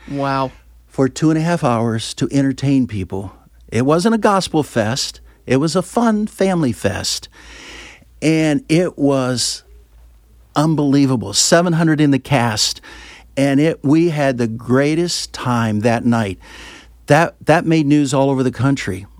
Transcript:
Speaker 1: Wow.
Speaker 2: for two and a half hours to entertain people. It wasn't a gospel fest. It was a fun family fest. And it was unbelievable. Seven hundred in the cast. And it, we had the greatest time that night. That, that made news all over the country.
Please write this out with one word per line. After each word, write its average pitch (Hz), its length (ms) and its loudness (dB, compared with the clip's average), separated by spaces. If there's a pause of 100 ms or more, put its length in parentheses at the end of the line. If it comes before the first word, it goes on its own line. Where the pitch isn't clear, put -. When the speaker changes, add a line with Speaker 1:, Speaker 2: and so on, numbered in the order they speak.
(120)
Speaker 1:
Wow. 135 400 -4 (360)
Speaker 2:
for 135 200 0
two 156 220 0
and 160 100 2
a - 20 0
half 165 220 0
hours 113 520 0
to 139 160 -2
entertain 135 560 0
people. 95 440 -8 (380)
It 117 160 0
wasn't 175 300 2
a - 20 -2
gospel 196 460 0
fest. - 580 -4 (260)
It 127 100 2
was 160 200 0
a 185 40 0
fun 214 460 0
family 170 460 0
fest. - 560 -6 (920)
And 156 460 2
it 165 320 0
was 131 640 0 (920)
unbelievable. 143 760 0
Seven 175 400 2
hundred 160 280 2
in 147 100 4
the 135 80 2
cast. 117 640 -2 (560)
And 139 240 2
it, 160 220 0
we 160 260 4
had 139 280 0
the 120 100 0
greatest 135 840 -2
time 117 480 -2
that 117 220 0
night. 113 340 0 (680)
That, 151 300 2 (120)
that 156 180 2
made 160 220 2
news 147 260 2
all 139 160 2
over 135 140 0
the 127 80 0
country. 120 560 -4 (120)